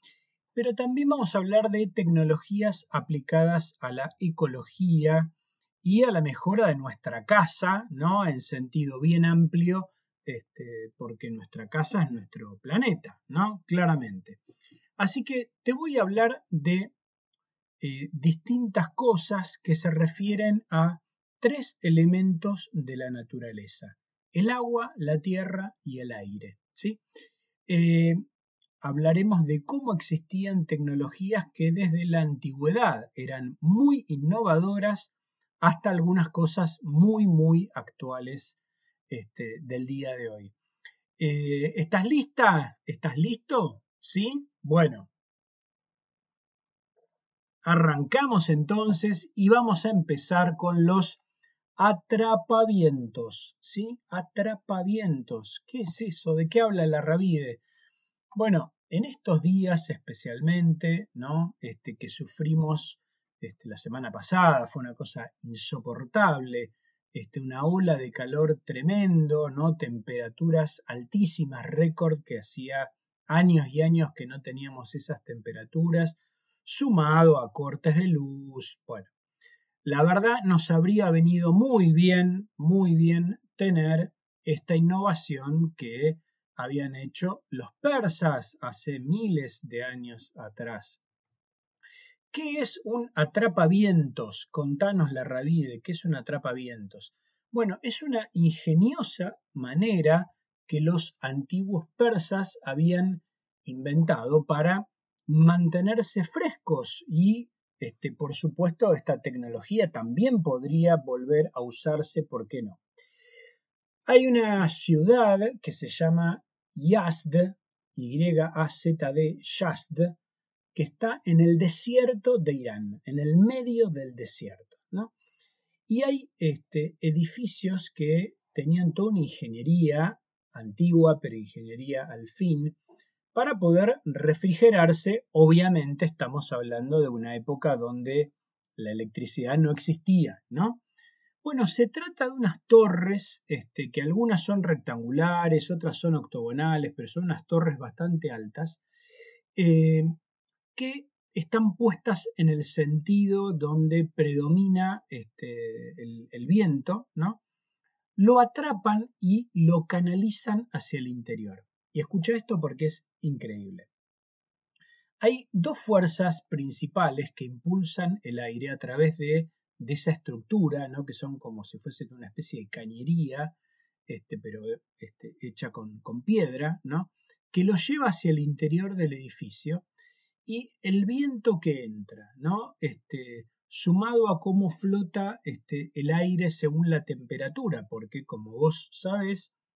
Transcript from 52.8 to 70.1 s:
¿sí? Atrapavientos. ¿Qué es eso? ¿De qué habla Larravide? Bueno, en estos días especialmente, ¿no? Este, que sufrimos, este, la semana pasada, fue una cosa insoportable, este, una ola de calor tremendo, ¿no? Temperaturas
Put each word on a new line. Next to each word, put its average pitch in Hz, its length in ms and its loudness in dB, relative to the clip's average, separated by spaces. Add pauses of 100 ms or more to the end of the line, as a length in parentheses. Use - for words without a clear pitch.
¿sí? 226 400 -10 (100)
Atrapavientos. 185 1600 -4
¿Qué 254 140 -8
es 170 200 -8
eso? 175 320 -4
¿De 160 160 2
qué 226 120 6
habla 190 260 2
Larravide? 151 720 0 (720)
Bueno, 202 400 0 (160)
en 190 160 0
estos 185 380 0
días 180 480 2
especialmente, 165 1200 -2
¿no? 156 460 -4
Este, 113 380 -14
que - 120 -14
sufrimos, 156 920 -4 (360)
este, - 280 -16
la 104 100 -12
semana 120 340 -12
pasada, 143 560 2
fue - 140 -12
una 123 140 -14
cosa 117 360 -12 (100)
insoportable, 123 1300 -4 (400)
este, 113 260 -12
una 131 240 -8
ola 175 340 2
de 127 140 -10
calor 147 520 -2
tremendo, 156 840 2
¿no? 151 260 0
Temperaturas 123 1080 -4